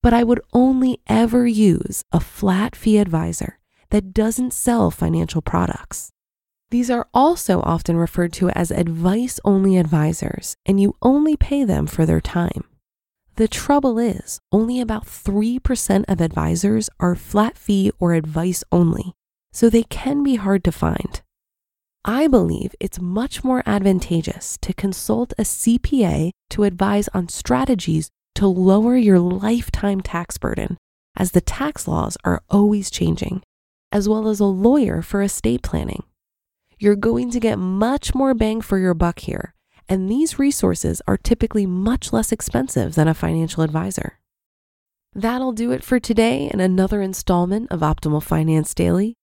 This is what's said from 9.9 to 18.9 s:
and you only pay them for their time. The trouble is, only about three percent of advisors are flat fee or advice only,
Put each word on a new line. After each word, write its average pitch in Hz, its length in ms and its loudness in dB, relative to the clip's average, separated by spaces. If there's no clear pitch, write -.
and 196 140 2
you 202 220 2
only 294 340 2
pay 285 280 0
them 156 240 0
for 160 180 0
their 160 160 2
time. - 440 -4
The 220 120 2
trouble 277 520 0
is, - 400 -4
only 233 280 2
about 220 260 -4
three 214 540 -2
percent - 480 0
of 180 140 0
advisors 165 680 0
are 175 160 0
flat 214 420 -2
fee 196 420 0
or 170 140 2
advice 165 580 -2
only, 175 420 2